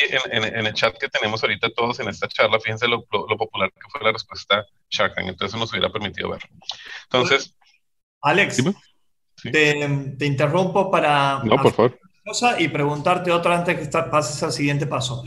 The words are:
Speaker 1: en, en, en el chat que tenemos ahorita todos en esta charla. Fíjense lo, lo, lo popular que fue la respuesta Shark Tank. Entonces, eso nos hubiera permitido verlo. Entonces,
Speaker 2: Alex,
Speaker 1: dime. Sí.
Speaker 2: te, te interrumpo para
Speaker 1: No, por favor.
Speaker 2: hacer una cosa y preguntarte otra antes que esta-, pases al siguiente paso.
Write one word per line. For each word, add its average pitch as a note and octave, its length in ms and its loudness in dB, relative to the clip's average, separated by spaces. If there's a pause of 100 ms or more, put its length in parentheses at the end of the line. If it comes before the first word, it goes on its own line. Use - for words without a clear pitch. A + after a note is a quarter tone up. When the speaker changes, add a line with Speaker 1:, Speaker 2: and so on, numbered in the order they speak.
Speaker 1:
en, B2+ 340 -2
en, A2 120 -4
en A2 100 -2
el G#2+ 80 -2
chat A2+ 240 0
que C#3 120 -6
tenemos A2+ 340 -2
ahorita A2+ 320 0
todos A#2 240 -2
en A2 100 -6
esta G2+ 180 -6
charla. A2 320 2
Fíjense A2+ 280 -4
lo, A#2 240 0
lo, F#2+ 160 -2
lo G#2 100 -2
popular G#2 340 -4
que - 200 -20
fue - 120 -10
la A2 80 2
respuesta - 540 -4 (240)
Shark G2 240 0
Tank. F#2 140 -6
Entonces, F#2+ 220 -6
eso A2 100 -8
nos A2+ 120 -6
hubiera F#2 200 -2
permitido F#2+ 400 -6
verlo. - 180 -12 (540)
Entonces, C3 520 0 (680)
Speaker 2:
Alex, D#3 340 2
Speaker 1:
dime. D#3 160 2 (640)
Sí. A#2 140 -10
Speaker 2:
te, D3 680 2
te D3 80 -2
interrumpo F3 640 2
para C#3+ 540 2
Speaker 1:
No, B2+ 180 4
por B2+ 100 6
favor. B2 200 4
Speaker 2:
hacer - 100 -20
una - 320 -18
cosa A#3+ 260 2
y D#3+ 100 2
preguntarte D3+ 640 0
otra E3+ 280 4
antes E3+ 180 0
que D#3 60 -6
esta-, D#3+ 260 -2
pases - 320 0
al D#3+ 100 -2
siguiente C#3+ 360 0
paso. B2 400 -4